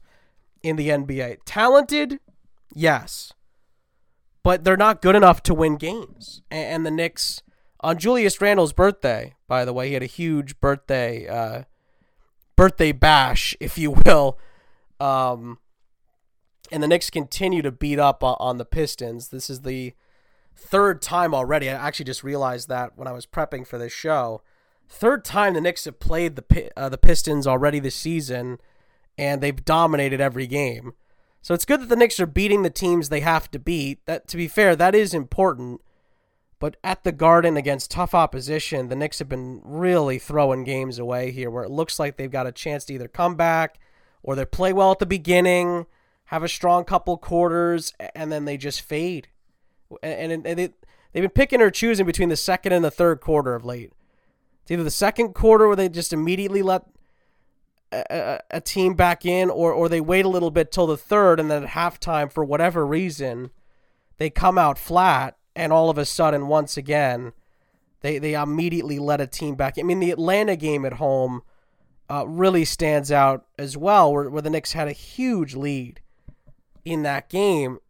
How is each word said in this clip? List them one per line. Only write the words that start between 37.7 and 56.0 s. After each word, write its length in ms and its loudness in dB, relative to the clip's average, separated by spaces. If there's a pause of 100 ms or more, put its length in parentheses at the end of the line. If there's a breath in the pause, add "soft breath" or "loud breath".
tough 240 -4
opposition, 720 -2
the 80 -8
Knicks 240 -6
have 100 -10
been 340 -12
really 560 0
throwing 440 0
games 340 -6
away 340 -6
here 200 -10
where 120 -8
it 80 -12
looks 280 -6
like 160 -6
they've 160 -10
got 160 -6
a 40 -10
chance 340 -10
to 80 -12
either 140 -12
come 280 -2
back 440 0 (440)
or 120 -6
they 100 -4
play 280 -2
well 180 4
at 80 0
the 60 -2
beginning, 800 2 (400)
have 180 -6
a 40 -4
strong 360 0
couple 340 -2
quarters, 800 -2
a-, 180 -16
and 140 -8
then 140 -6
they 120 -8
just 240 -10
fade. 460 -8 (720)
A-, 60 -10
and, 240 -8
and 140 -8
they, 240 -4 (420 soft breath)
they've 120 -4
been 60 0
picking 320 2
or 80 6
choosing 360 0
between 240 0
the 60 -2
second 360 -2
and 120 2
the 60 0
third 320 0
quarter 320 0
of 120 -8
late. 260 -12 (720)
It's 80 -10
either 120 -2
the 60 -4
second 440 0
quarter 340 6
where 80 2
they 140 0
just 220 -8